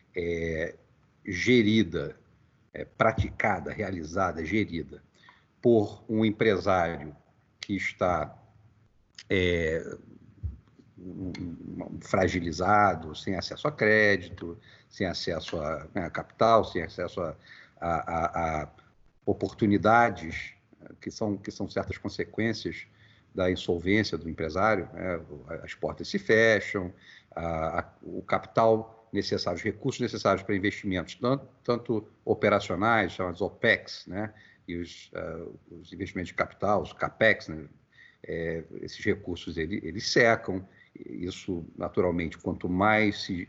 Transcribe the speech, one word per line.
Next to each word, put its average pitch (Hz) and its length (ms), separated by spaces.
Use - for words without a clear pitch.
é 82 580
gerida, 95 920
é 78 120
praticada, 101 880
realizada, 85 720
gerida 85 580
por 113 480
um 110 160
empresário 90 880
que 101 160
está, 87 600
é, 85 680
um, 90 400
um, 85 580
um 87 40
fragilizado, 90 1120
sem - 200
acesso - 340
a 147 40
crédito, 101 840
sem - 180
acesso 85 520
a, 78 360
né, 92 120
a 78 40
capital, 110 540
sem - 180
acesso 87 380
a, 80 160
a, 85 120
a, 80 720
a 73 60
oportunidades, 101 1300
que 110 100
são, 104 260
que 101 140
são 95 180
certas 95 300
consequências 104 880
da 92 160
insolvência 92 640
do 80 140
empresário, 87 640
né? 87 260
As - 120
portas 78 340
se - 100
fecham, 107 720
a, 82 440
a, - 120
o 95 200
capital 110 920
necessário, 95 460
os - 40
recursos 120 380
necessários 107 420
para 104 140
investimentos, 92 600
tanto, 131 300
tanto 117 460
operacionais, 104 880
chamados 90 300
opex, - 640
né? 104 260
E 85 100
os, 85 380
ah, 82 320
os 87 220
investimentos 90 360
de - 60
capital, 98 460
os 76 140
CAPEX, - 540
né? 78 180
É, 82 380
esses - 240
recursos, 87 540
ele, 80 260
eles 85 240
secam. 110 580
Isso, 90 580
naturalmente, 87 640
quanto 95 300
mais 104 540
se, 92 260